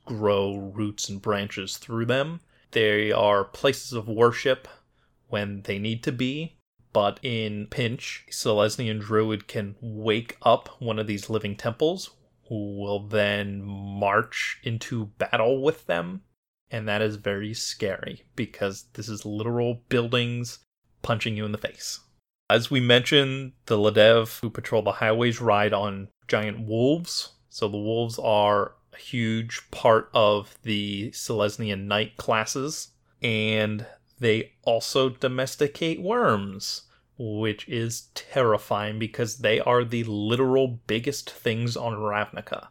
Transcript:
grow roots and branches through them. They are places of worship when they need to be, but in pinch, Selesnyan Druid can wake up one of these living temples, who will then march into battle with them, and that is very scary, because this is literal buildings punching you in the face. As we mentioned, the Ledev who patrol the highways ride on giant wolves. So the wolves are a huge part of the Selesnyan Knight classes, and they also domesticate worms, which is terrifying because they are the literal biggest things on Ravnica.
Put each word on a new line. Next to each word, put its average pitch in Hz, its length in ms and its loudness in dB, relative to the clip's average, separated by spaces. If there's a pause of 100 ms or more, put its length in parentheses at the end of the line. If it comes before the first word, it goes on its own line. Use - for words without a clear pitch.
grow 101 500 0
roots 101 520 -6
and 98 120 -10
branches 101 560 -4
through 113 300 -6
them. 143 340 -2 (300)
They 107 420 2
are 104 320 4
places - 480 -2
of 113 160 -6
worship 120 580 2 (600)
when 101 340 -4
they 101 160 -4
need 113 260 -4
to 147 80 -2
be, 131 440 -4 (360)
but 101 300 2
in 107 440 -4
pinch, - 640 -6
Selesnyan 110 680 2
Druid 107 460 0
can 101 340 -8
wake 110 600 -2
up - 380 4
one 113 180 -4
of 107 80 -2
these 101 220 -6
living 104 280 -2
temples, 156 540 -2 (380)
who 104 320 -6
will 101 260 -2
then 101 560 0
march 101 1000 -2
into 113 440 -4 (120)
battle 127 440 0
with 156 240 -2
them, 87 360 -6 (480)
and 110 180 -6
that 104 140 0
is 107 140 -2
very 104 360 -4
scary, - 680 -6 (120)
because 101 600 -6
this 104 140 -10
is 107 180 -8
literal 120 640 -2
buildings 120 720 0 (420)
punching 113 340 0
you 107 80 -4
in 104 80 -4
the 107 60 -4
face. - 420 -8 (480)
As 117 220 4
we 135 100 4
mentioned, 131 720 4 (140)
the 113 100 2
Ledev 107 640 6
who 117 80 -4
patrol 113 320 -2
the 101 120 2
highways 117 460 2
ride 107 360 4
on 101 340 -2 (200)
giant 107 320 -2
wolves. 123 720 0 (160)
So - 180 -4
the 104 120 -2
wolves 113 400 -2
are 104 560 4 (180)
a - 60 -18
huge 113 720 -4
part 113 440 4
of 104 480 4
the 104 480 -4
Selesnyan 104 760 -2
Knight 104 300 -2
classes, 131 760 -2 (280)
and 110 640 -2 (340)
they 113 320 2 (100)
also 127 460 2
domesticate 131 920 -2
worms, 120 840 -2 (360)
which 107 500 -4
is 117 460 -6
terrifying 107 840 0
because 113 400 -4
they 110 220 2
are 123 240 4
the 117 200 -4
literal 120 800 2
biggest 117 440 -2
things 117 460 -2
on 117 180 -4
Ravnica. 104 760 -4